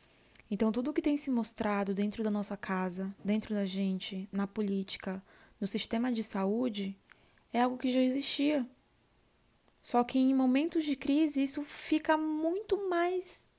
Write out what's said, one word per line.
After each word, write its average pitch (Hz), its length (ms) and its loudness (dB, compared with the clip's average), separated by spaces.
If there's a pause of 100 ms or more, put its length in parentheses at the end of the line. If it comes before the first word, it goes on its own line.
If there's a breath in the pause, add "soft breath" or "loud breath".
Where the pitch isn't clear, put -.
(500 loud breath)
Então, 220 200 2
tudo 247 220 -2
que 320 100 -2
tem 294 140 2
se 277 140 0
mostrado 208 640 0
dentro 208 300 -2
da 214 80 0
nossa 202 260 -2
casa, 185 580 -4 (100)
dentro 214 300 0
da 202 120 0
gente, 190 640 -4
na 196 140 -2
política, 196 760 -4 (380 soft breath)
no 202 60 -2
sistema 226 460 0
de 220 100 -2
saúde, 202 760 -2 (560 soft breath)
é 233 100 2
algo 254 140 0
que 254 140 0
já 254 100 4
existia. 277 680 2 (1120)
Só 240 220 2
que 262 140 0
em 262 160 6
momentos 277 500 4
de 294 100 0
crise, 285 480 2
isso 277 200 0
fica 311 540 0
muito 330 720 -2
mais 359 600 -2 (100)